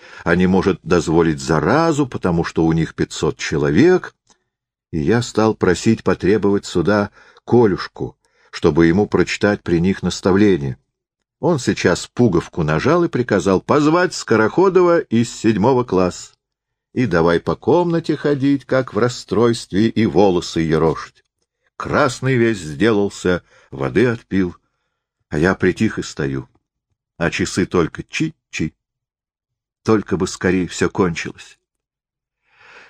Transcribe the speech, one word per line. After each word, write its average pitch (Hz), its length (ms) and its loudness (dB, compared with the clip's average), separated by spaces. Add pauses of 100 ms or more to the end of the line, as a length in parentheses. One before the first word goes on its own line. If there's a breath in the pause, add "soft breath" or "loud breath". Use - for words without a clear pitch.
(240 loud breath)
а 85 120 2
не 90 120 2
может 92 360 2
дозволить 82 580 2
заразу, 127 680 0
потому 85 360 -2
что 82 220 -2
у 82 60 2
них 80 240 -2
пятьсот - 420 -4
человек. 82 800 0 (760)
И 85 80 -6
я 101 220 0
стал 110 340 0
просить 92 480 0
потребовать 98 600 0
сюда 101 460 0 (340 soft breath)
Колюшку, 104 720 0 (340)
чтобы 82 360 2
ему 98 200 2
прочитать 101 540 0
при 85 180 -2
них 92 240 -2
наставление. 92 760 0 (600)
Он 160 200 0
сейчас - 480 0
пуговку 92 560 0
нажал 80 400 0
и 165 60 -2
приказал 98 520 0
позвать 156 520 0
Скороходова 170 840 2
из 117 340 -2
седьмого 113 500 0
класса. 92 500 -2 (600)
И 127 120 -2
давай 85 340 2
по - 160 -4
комнате 165 600 -2
ходить, 139 500 -2
как 131 280 -2
в 101 40 -6
расстройстве, 113 920 0
и 113 160 0
волосы 87 560 2
ерошить. 78 640 -2 (540)
Красный 135 600 -2
весь 113 200 0
сделался, 95 840 -2 (260 soft breath)
воды 67 380 0
отпил, 98 500 -4 (720)
а 78 80 -4
я 90 160 2
притих 92 460 -2
и 82 40 -6
стою. 67 460 -8 (680)
А 85 120 -2
часы 87 380 -4
только 85 360 -2
чи-чи. - 720 -8 (1120)
Только 101 340 0
бы 90 100 -2
скорее 92 400 -2
все 87 220 -2
кончилось. - 720 -6 (1300 soft breath)